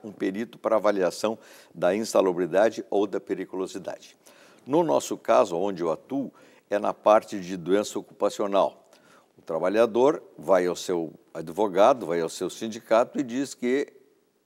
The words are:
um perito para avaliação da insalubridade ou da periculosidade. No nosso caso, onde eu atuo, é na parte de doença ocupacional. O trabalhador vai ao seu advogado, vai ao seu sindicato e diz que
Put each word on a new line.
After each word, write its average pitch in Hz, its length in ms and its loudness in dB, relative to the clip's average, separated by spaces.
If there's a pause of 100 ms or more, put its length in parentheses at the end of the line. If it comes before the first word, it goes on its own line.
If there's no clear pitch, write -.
um 107 80 -12
perito 101 460 -6
para 107 180 0
avaliação 104 640 0 (360)
da 87 220 0
insalubridade 98 920 2
ou 104 180 0
da 95 120 -4
periculosidade. - 1000 -8 (480)
No 156 180 2
nosso 131 340 -2
caso, 113 380 2
onde 92 280 -4
eu 82 80 0
atuo, 131 400 -6 (380)
é 104 100 0
na 104 140 -2
parte 110 460 4
de 90 160 -8
doença 92 420 0
ocupacional. 101 920 -2 (480)
O - 40 -20
trabalhador 110 800 2 (160)
vai 90 300 2
ao 87 80 -2
seu 85 380 -4 (200)
advogado, 98 720 2
vai 85 160 -2
ao 80 80 -2
seu 92 200 -6
sindicato 113 680 -2
e 147 40 0
diz 131 300 -6
que 127 380 -2 (540)